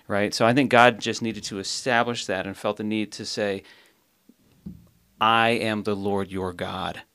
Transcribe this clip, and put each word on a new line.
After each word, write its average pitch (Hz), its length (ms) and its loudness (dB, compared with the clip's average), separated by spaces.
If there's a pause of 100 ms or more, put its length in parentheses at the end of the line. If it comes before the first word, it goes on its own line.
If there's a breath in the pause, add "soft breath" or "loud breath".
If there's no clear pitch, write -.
right? 104 260 0
So 123 100 2
I 117 100 8
think 131 160 4
God 120 300 8
just 113 220 -4
needed 110 220 -6
to 104 160 -8
establish 117 640 -2
that 92 200 -4
and 95 100 -8
felt 104 200 -4
the 110 80 -8
need 107 280 -4
to 110 120 -12
say, 98 380 -4 (1600 soft breath)
"I 113 300 4
am 110 320 -2
the 104 140 -2
Lord 98 340 -4
your 92 220 -4
God 90 500 -8 (120)